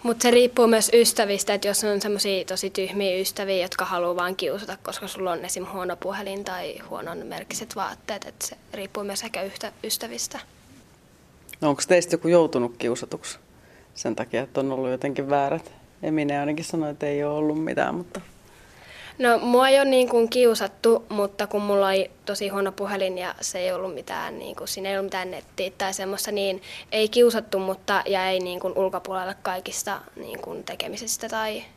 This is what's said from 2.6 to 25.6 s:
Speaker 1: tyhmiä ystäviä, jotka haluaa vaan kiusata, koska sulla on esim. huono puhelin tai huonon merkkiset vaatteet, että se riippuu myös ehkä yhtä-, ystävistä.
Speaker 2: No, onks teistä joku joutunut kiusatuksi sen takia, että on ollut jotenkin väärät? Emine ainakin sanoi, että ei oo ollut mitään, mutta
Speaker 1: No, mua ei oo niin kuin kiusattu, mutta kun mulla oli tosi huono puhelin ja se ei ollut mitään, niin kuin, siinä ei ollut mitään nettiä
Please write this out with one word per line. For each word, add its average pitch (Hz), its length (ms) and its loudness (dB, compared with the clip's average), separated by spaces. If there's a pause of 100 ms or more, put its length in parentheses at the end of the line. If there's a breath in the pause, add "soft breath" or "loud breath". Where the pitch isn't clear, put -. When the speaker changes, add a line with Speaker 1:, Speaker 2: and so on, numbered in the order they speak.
Speaker 1:
tyhmiä 190 500 0
ystäviä, 190 420 -2
jotka 185 220 -2
haluaa 175 320 0
vaan 180 200 -2
kiusata, 196 460 -4
koska - 260 -8
sulla 185 240 -4
on 165 120 -6
esim. 180 280 -6
huono 180 240 -6
puhelin 196 480 -8
tai 180 340 -8 (120)
huonon 170 360 -10
merkkiset - 500 -10
vaatteet, 202 480 -8
että - 220 -10
se - 100 -12 (160)
riippuu 202 320 -8
myös 196 180 -6
ehkä 226 200 -6
yhtä-, 202 300 -10 (120)
ystävistä. 233 560 -6 (1200)
Speaker 2:
No, 156 80 2
onks 143 180 0
teistä 175 280 4
joku 165 140 -2
joutunut 147 500 4
kiusatuksi - 600 -6 (560 soft breath)
sen 113 220 -4
takia, 120 260 -4
että 135 180 -4
on 135 120 0
ollut 131 180 -2
jotenkin 139 400 -2
väärät? 143 420 0 (300 loud breath)
Emine 147 380 0
ainakin 151 240 -2
sanoi, 156 260 -4
että 147 160 -6
ei 143 180 0
oo 147 120 -2
ollut 151 280 0
mitään, - 300 0
mutta 175 260 -8 (1000 loud breath)
Speaker 1:
No, 240 200 4
mua 247 300 6
ei 269 100 8
oo 277 60 6
niin 254 240 6
kuin 233 200 4
kiusattu, 233 800 4
mutta 202 380 -2
kun 208 160 -2
mulla 202 260 4
oli 190 220 2 (140)
tosi 202 240 -4
huono 196 240 -2
puhelin 196 460 -2
ja 180 220 -6
se - 180 -6
ei 185 140 0
ollut 185 220 -4
mitään, 165 440 -8
niin - 180 -12
kuin, - 120 -10
siinä 196 200 -6
ei 196 100 -2
ollut 196 80 -2
mitään 185 240 -6
nettiä 180 480 -6